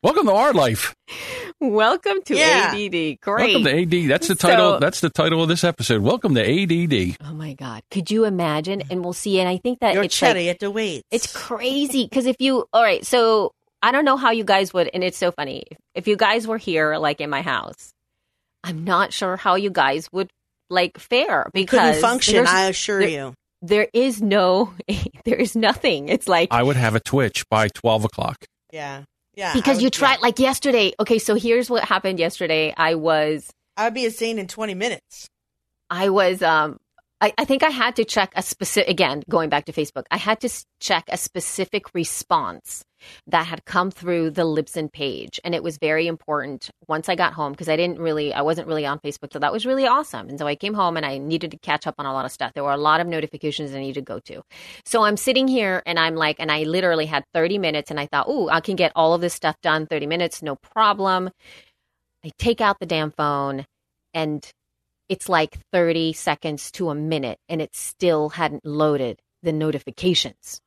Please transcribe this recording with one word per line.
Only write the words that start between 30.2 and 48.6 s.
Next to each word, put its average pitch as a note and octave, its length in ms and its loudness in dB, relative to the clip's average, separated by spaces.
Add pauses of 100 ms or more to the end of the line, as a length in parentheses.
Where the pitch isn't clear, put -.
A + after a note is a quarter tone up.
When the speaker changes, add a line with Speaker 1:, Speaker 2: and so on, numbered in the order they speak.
Speaker 2:
like, A#3+ 160 2
yesterday. B3+ 600 2
Okay, A3 200 2
so G#3+ 160 0
here's A#3 360 2
what A#3+ 140 0
happened F#3+ 340 0
yesterday. D#3+ 580 0
I E3 180 2
was D#3 540 0 (280)
Speaker 3:
I G#3 80 -2
would A3+ 100 -2
be B3 120 -2
insane A3+ 320 -4
in F#3+ 100 -8
twenty G#3+ 260 -8
minutes. G3 540 -8 (600)
Speaker 2:
I F3+ 180 0
was, F#3 340 2
um, D#3 360 2 (420)
I, G#3 180 2
I D4+ 60 2
think C4+ 180 0
I D#4 80 4
had B3 260 -2
to A3+ 80 2
check G3+ 300 -2
a F#3 80 -2
specific, - 480 -2
again, D3 380 0
going E3 220 0
back D3 160 0
to D3+ 60 -12
Facebook, D3 380 -6
I - 60 0
had A3 240 -2
to B3 80 -2
s-, - 160 -8 (160)
check E3+ 280 0
a - 80 -4
specific - 800 -6
response D#3 880 -4 (460)
that E3 180 0
had E3+ 180 -10
come F#3 260 0
through E3+ 400 -2
the E3+ 120 -2
Libsyn D#3 500 -4
page. B2+ 520 -10
And F3 100 -4
it E3 80 -4
was D#3+ 160 -8
very D#3+ 300 0
important D3 600 -6 (200)
once A#3+ 200 -4
I F#3 60 2
got E3+ 180 2
home, D3 220 -4
'cause D#3+ 160 -10
I D#3 60 2
didn't F3 240 -2
really, D3+ 340 -2
I C#3+ 80 -2
wasn't D#3+ 260 -2